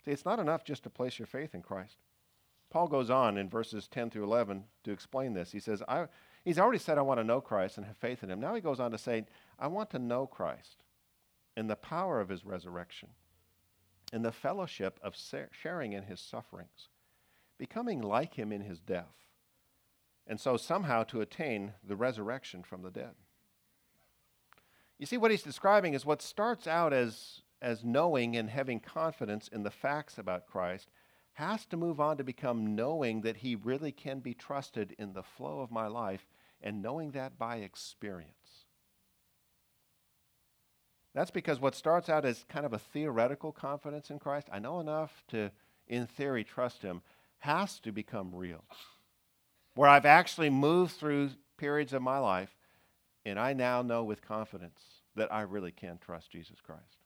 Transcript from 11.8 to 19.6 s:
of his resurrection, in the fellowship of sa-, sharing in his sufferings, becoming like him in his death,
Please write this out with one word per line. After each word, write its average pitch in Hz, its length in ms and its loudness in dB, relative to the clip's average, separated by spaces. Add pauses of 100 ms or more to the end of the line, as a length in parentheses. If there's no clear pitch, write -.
of 95 100 -4
his 92 140 -6
resurrection, 87 680 -10 (1000)
in 113 100 -2
the 117 100 0
fellowship 160 720 -4
of 95 100 -8
sa-, - 380 -12
sharing 156 400 -6
in 98 100 -6
his 95 160 -12
sufferings, - 680 -16 (680)
becoming 214 460 -6
like 113 320 0
him 107 160 -4
in 101 120 -6
his 90 180 -10
death, - 480 -6 (1000)